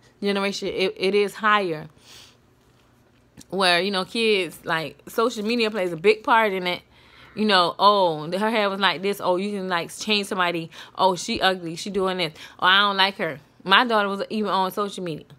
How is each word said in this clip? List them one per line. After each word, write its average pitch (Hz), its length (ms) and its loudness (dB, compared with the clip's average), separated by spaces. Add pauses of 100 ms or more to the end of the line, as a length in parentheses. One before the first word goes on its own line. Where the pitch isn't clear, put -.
(220)
generation, 196 460 -2
it, 185 280 -2
it 190 200 0
is 202 180 0
higher. 185 540 0 (1600)
Where, 180 300 2
you 196 100 -2
know, 190 140 -2
kids, 202 580 -2
like, 160 460 -6
social 226 360 -2
media 220 280 0
plays 185 200 -4
a 165 40 -6
big 202 260 2
part 220 300 2
in 180 160 -4
it. 180 140 -6 (520)
You 214 100 -2
know, 185 340 4
"Oh, 175 520 4
her 208 200 0
hair 208 200 0
was 196 100 -6
like 175 220 0
this. 202 180 -2
Oh, 180 160 0
you 202 140 -4
can, 190 180 -6
like, 170 260 -4
change 208 340 -2
somebody. 175 420 -2 (260)
Oh, 185 200 4
she 220 240 -6
ugly. 180 360 0
She 208 140 -10
doing 185 260 0
this. 160 160 -2 (280)
Oh, - 60 2
I 190 140 6
don't 202 160 0
like 196 200 2
her." 160 240 -6 (220)
My 196 220 4
daughter 214 240 2
was 196 220 -4
even 208 200 -4
on 190 200 0
social 196 320 -6
media. 160 240 -8 (120)